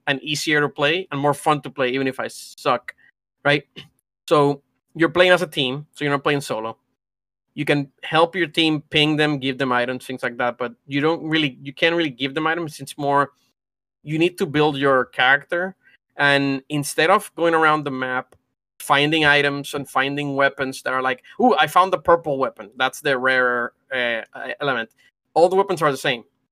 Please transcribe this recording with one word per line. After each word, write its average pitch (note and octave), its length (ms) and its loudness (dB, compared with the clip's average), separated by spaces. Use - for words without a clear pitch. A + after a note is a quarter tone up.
and C#3 160 -2
easier D3+ 400 0
to D3 80 0
play D3+ 420 -2
and C#3+ 80 -6
more C#3+ 140 2
fun D3+ 280 0
to C3+ 100 -12
play, B2+ 180 -2
even C3+ 180 -2
if B2+ 120 -6
I A2 80 -6
suck, - 680 -6
right? D3 220 0
So C#3+ 320 4
you're D#3+ 140 2
playing F3+ 220 4
as F3 100 4
a F3+ 60 -4
team, D3 460 -4
so D3 120 -6
you're C#3+ 80 0
not C#3 100 0
playing D3 180 0
solo. A2+ 360 -6
You D3 100 -6
can C#3+ 260 0
help E3 320 2
your F3 100 -2
team, D#3 360 0
ping D3+ 240 2
them, D3+ 240 0
give C3 180 -4
them C3 140 -2
items, B2+ 340 -4
things B2+ 160 -10
like A#2+ 160 -6
that, A#2+ 220 -2
but A#2+ 160 -8
you C#3 160 -4
don't D#3 220 0
really, D#3 400 -2
you C#3 100 -14
can't E3+ 220 0
really E3 160 -2
give C3+ 240 -6
them D#3 100 -4
items. D#3+ 340 -4
It's C#3 200 -16
more, C#3+ 320 2
you D#3 160 -4
need F3 180 2
to G3+ 80 -2
build D3+ 320 2
your C3+ 280 2
character, C#3+ 720 0
and C#3 520 2
instead D3+ 400 0
of G3+ 240 0
going E3 220 0
around D#3 280 2
the C#3+ 80 -6
map, C3 440 -6
finding D3 480 2
items C#3+ 480 2
and C#3 160 -8
finding C#3 460 -2
weapons C3+ 480 -2
that B2+ 100 -4
are C3 80 -2
like, B2+ 220 -4
"Ooh, A#3 160 4
I D#3 80 4
found F#3 260 2
the F3+ 60 -2
purple E3 400 0
weapon. A2+ 400 -6
That's C3 240 -2
the C#3+ 160 0
rare, B2 560 0
uh, A#2+ 300 -2
e-, B2 140 -6
element." B2 300 -4
All F3 160 4
the F#3 60 0
weapons F#3+ 260 0
are D3+ 100 2
the C3 60 -4
same. B2 260 -4